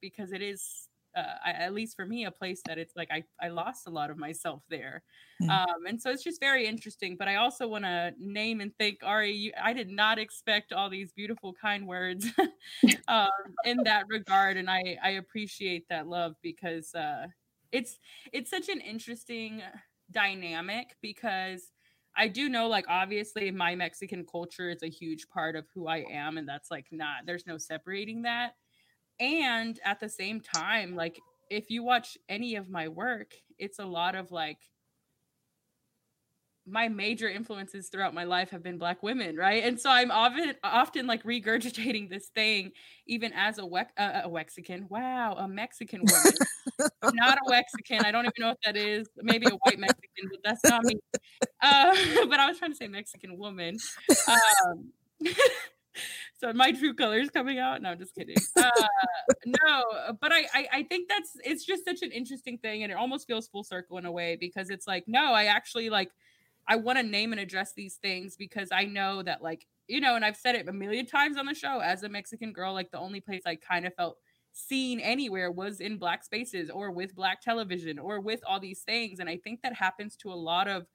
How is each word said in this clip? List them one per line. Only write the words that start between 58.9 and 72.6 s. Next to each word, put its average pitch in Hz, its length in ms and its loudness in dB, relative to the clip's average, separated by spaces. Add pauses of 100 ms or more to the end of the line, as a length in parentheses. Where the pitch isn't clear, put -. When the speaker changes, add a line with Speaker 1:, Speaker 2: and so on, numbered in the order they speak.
Speaker 1:
no, 262 400 6 (360)
but 302 120 2
I, 330 100 8 (120)
I, 277 180 2
I 277 120 2
think 359 240 -4
that's, 403 360 -4
it's 294 200 -4
just 359 200 -4
such 359 180 -4
an 254 100 -6
interesting 247 460 -8
thing. 214 240 -6
And 202 100 -4
it 175 40 -6
almost 254 300 -2
feels 226 220 -4
full 202 160 -10
circle 180 340 -8
in 180 80 -8
a 170 60 -6
way 170 240 -2
because 180 340 -6
it's 196 160 -8
like, 185 220 -2
no, 262 240 4
I 214 140 6
actually, 220 440 0
like, 196 220 0 (560)
I 220 80 6
wanna 247 260 2
name 214 300 0
and 208 80 -4
address 190 340 -4
these 202 220 -12
things 190 400 -6
because 196 360 -8
I 190 120 4
know 196 380 -2
that, 175 200 -4
like, 165 240 -6 (220)
you 247 120 -2
know, 262 160 6
and 226 80 2
I've 214 120 2
said 247 180 2
it 180 140 -4
a 185 40 -6
million 208 340 -4
times 294 300 2
on 277 100 -4
the 285 80 -4
show, 277 260 -4
as 185 220 0
a 208 60 -6
Mexican 208 440 -10
girl, 190 200 -6